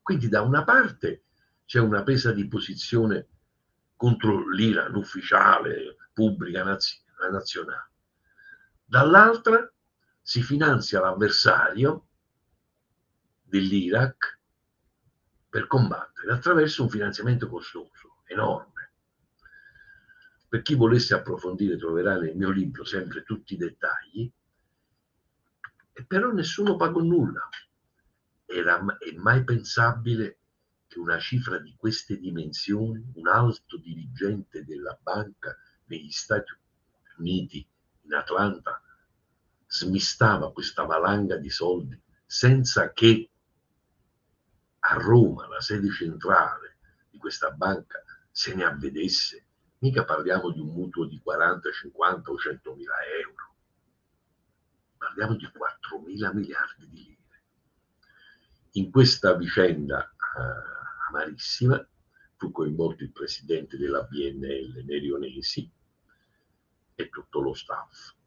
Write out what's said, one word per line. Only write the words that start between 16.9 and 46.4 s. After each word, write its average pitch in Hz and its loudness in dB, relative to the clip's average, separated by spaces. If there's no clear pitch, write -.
costoso, - -16
enorme. - -4
Per - -2
chi 151 0
volesse 117 4
approfondire 92 -2
troverà 87 0
nel 82 -4
mio 95 -2
libro 95 -2
sempre 90 -8
tutti - -10
i 87 -10
dettagli, - -8
e 123 -18
però 214 2
nessuno 196 0
pagò 170 0
nulla. 165 2
Era 87 0
ma-, 98 -4
è 82 -12
mai 113 2
pensabile 117 -2
che - -16
una 82 -2
cifra 95 -4
di 76 -16
queste - -6
dimensioni, 101 -6
un 82 -6
alto 110 2
dirigente 82 -8
della 71 -12
banca 101 -8
negli 76 -14
Stati - -6
Uniti, 87 -6
in 76 -10
Atlanta, 92 -4
smistava 92 0
questa - -8
valanga 90 0
di 69 -10
soldi 90 -4
senza 123 2
che 113 6
a - 0
Roma, 104 4
la - -10
sede 98 -2
centrale 87 -2